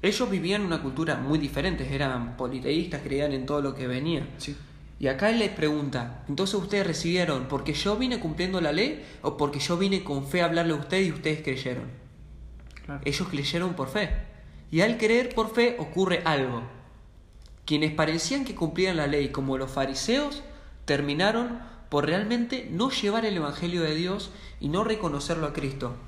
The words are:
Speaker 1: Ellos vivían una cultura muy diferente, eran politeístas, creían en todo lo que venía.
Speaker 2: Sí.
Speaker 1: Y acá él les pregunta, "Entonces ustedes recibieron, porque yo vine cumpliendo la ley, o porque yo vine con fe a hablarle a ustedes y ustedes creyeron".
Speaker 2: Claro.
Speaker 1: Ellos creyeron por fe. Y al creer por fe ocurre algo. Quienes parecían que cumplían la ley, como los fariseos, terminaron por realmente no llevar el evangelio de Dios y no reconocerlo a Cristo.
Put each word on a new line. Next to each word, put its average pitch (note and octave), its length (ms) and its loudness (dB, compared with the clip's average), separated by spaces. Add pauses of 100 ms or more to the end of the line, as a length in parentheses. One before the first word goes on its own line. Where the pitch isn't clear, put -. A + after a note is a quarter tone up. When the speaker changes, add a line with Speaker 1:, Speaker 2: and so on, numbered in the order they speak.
Speaker 1:
Ellos G#3+ 260 2
vivían G3 340 2
una E3 200 0
cultura C#3 320 0
muy C3+ 240 2
diferente, C#3+ 560 0
eran B2+ 420 0
politeístas, C#3 680 -2
creían C#3 300 0
en C3 140 -2
todo D3 160 0
lo C#3 100 0
que C3 140 -4
venía. C3 400 0 (100)
Speaker 2:
Sí. - 200 -8 (420)
Speaker 1:
Y C#3 80 0
acá C#3 240 4
él A#3 80 4
les G3+ 120 2
pregunta, C#3+ 800 -2
"Entonces F#3+ 280 0
ustedes G3 280 0
recibieron, E3 640 2
porque C#3+ 240 -2
yo G3+ 240 2
vine B3 220 0
cumpliendo F3 420 0
la D3+ 120 2
ley, A#3 320 0 (180)
o C#3+ 140 0
porque C#3+ 240 2
yo F3 180 0
vine G3 240 2
con C#3 240 -2
fe F3+ 160 2
a E3+ 40 6
hablarle E3 260 4
a D3+ 40 2
ustedes F#3 300 2
y D#3+ 60 0
ustedes D#3 300 -2
creyeron". B2+ 420 -2 (1000)
Speaker 2:
Claro. C#3+ 200 -10
Speaker 1:
Ellos C#3+ 240 -2
creyeron E3+ 460 -2
por C3 140 -4
fe. G#3 220 0 (640)
Y D#3+ 80 4
al A3+ 180 6
creer A#3 380 4
por A3 180 2
fe A#3+ 240 6
ocurre F3+ 460 2
algo. C3 400 2 (1000)
Quienes D3+ 280 2
parecían D#3+ 520 0
que - 120 -8
cumplían F3 400 2
la D3 100 2
ley, C#3+ 220 2
como C3+ 280 0
los C3+ 140 -2
fariseos, A#3+ 720 0 (420)
terminaron F#3+ 760 2 (300)
por C#3+ 160 4
realmente A3+ 680 0
no A3 180 2
llevar A3 340 0
el G3+ 120 0
evangelio E3+ 460 -2
de D#3 120 2
Dios F3+ 380 -2 (260)
y C#3 100 -2
no F3 140 2
reconocerlo E3 640 0
a C#3+ 60 -4
Cristo. C3+ 420 -4 (140)